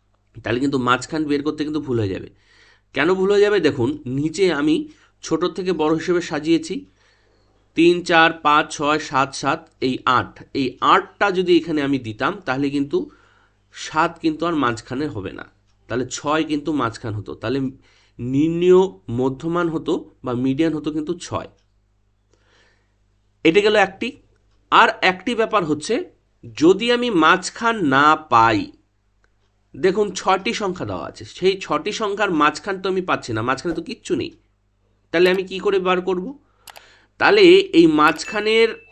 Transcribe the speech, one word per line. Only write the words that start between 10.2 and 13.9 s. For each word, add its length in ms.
এই 260
আটটা 500
যদি 260
এখানে 260
আমি 160
দিতাম, 420
তাহলে 300
কিন্তু 400
সাত 480